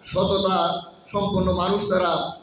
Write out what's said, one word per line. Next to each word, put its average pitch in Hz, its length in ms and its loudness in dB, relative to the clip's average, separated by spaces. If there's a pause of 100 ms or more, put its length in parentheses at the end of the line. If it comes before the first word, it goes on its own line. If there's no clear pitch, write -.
(120)
সততা 190 460 2 (540)
সম্পন্ন 196 360 0 (140)
মানুষ 202 180 2 (100)
ছাড়া 180 220 2 (300)